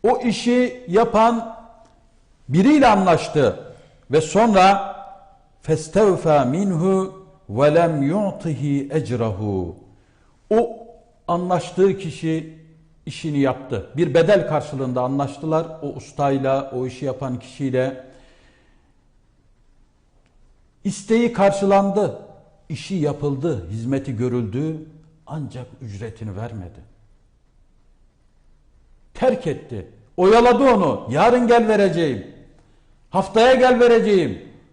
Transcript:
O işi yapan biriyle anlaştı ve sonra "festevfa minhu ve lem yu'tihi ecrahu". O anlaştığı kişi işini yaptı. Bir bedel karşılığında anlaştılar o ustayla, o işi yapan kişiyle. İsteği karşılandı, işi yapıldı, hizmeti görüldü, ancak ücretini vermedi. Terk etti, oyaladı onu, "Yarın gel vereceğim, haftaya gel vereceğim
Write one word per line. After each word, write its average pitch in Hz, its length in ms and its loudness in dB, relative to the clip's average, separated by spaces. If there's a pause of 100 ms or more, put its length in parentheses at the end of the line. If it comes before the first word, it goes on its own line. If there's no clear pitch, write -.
O 247 140 2
işi 247 680 0
yapan 226 680 0 (920)
biriyle 254 380 4
anlaştı 165 720 2 (520)
ve 156 100 4
sonra 196 760 4 (640)
"festevfa 160 840 2
minhu 190 800 -2 (240)
ve 139 260 2
lem 165 280 2
yu'tihi 143 880 -4
ecrahu". 104 840 -4 (760)
O - 380 0 (400)
anlaştığı 180 720 0
kişi 160 680 -8 (400)
işini 147 340 -6
yaptı. 127 580 -4
Bir 156 160 0
bedel 165 340 4
karşılığında 131 540 -4
anlaştılar 139 680 -4 (140)
o 143 60 -8
ustayla, 135 840 -4
o 127 140 -6
işi 127 200 -10
yapan 127 340 -8
kişiyle. 127 680 -6 (2750)
İsteği 226 500 -2
karşılandı, 196 880 0 (500)
işi 190 260 -10
yapıldı, 143 760 -4
hizmeti 127 460 -6
görüldü, 123 720 -4 (400)
ancak 127 400 -12 (140)
ücretini 107 540 -12
vermedi. 98 440 -12 (2250)
Terk 247 340 0
etti, 110 400 -10 (300)
oyaladı 233 460 6
onu, 190 460 2
"Yarın 226 380 2
gel 233 200 4
vereceğim, 170 600 0 (800)
haftaya 226 440 2
gel 247 260 4
vereceğim 208 600 4 (320)